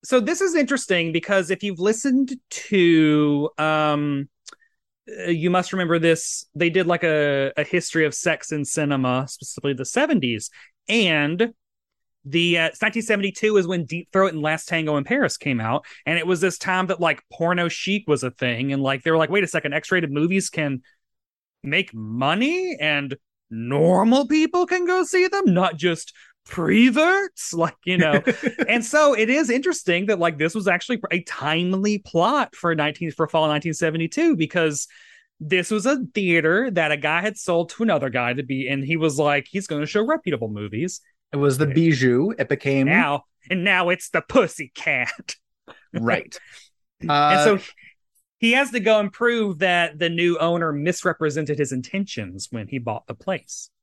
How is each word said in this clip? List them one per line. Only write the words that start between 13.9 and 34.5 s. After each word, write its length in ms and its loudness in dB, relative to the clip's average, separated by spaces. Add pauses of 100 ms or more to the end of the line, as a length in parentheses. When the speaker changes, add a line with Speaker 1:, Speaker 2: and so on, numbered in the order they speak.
Speaker 1:
Throat 200 4
and 100 -4
Last 260 -2
Tango 280 0
in 80 0
Paris 320 0
came 240 -4
out. 240 -2 (220)
And 120 0
it 80 -2
was 140 0
this 180 0
time 280 0
that, 140 -4
like, 220 0 (100)
porno 360 0
chic 380 -4
was 160 0
a 80 -4
thing. 420 -4
And, 100 -2
like, 200 -2
they 80 0
were 80 4
like, 120 2
"Wait 140 2
a 40 -6
second, 260 -4
X-rated 360 -2
movies 400 0
can 320 -4 (800)
make 320 -2
money 840 -2
and 360 -2 (340)
normal 760 2
people 400 2
can 200 -2
go 180 0
see 240 2
them, 240 2
not 240 2
just 380 -4 (320)
preverts," 1040 2
like, 320 -2
you 140 0
know. 240 2 (220)
Speaker 2:
<laughs> 240 -2
Speaker 1:
And 160 0
so 300 4
it 160 0
is 200 2
interesting 560 0
that, 120 0
like, 200 0
this 160 -2
was 120 -4
actually 340 -2 (100)
a 120 -2
timely 760 -2
plot 560 0
for 200 -2
nineteen, 360 -4
for 180 -2
fall 200 2
nineteen 260 -2
seventy-two, 640 0
because 520 -2 (520)